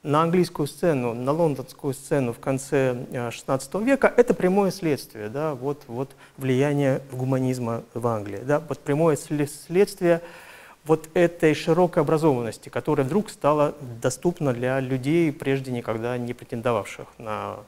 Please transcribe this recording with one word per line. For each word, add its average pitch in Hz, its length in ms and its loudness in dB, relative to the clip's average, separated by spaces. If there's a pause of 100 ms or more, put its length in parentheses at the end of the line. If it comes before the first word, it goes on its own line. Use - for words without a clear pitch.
на 151 200 2
английскую 170 440 2
сцену, 131 480 0
на 127 180 -2
лондонскую 143 640 -2
сцену 131 380 -2
в 113 60 -10
конце, 131 720 0
э, 120 200 -6
шестнадцатого 139 520 -4
века, 262 320 4
это 240 200 6
прямое 190 360 2
следствие, 123 580 -4
да, 147 260 -4
вот, 139 320 -6
вот 127 240 -8 (260)
влияния 135 640 2 (100)
гуманизма 127 720 -2 (120)
в 120 120 -2
Англии, 104 380 -2
да, 147 160 2
вот 160 200 -8
прямое 151 360 2
сле-, 147 300 -2
следствие 170 760 2 (640)
вот 156 300 0
этой 170 400 4
широкой 170 480 2
образованности, 143 680 0
которая - 380 0
вдруг 202 240 0
стала 147 440 2 (280)
доступна 147 500 0
для 127 280 0
людей, 135 520 0
прежде 135 400 -2
никогда 120 460 -4
не 120 160 -6
претендовавших 117 720 -4 (100)
на 101 400 -6 (120)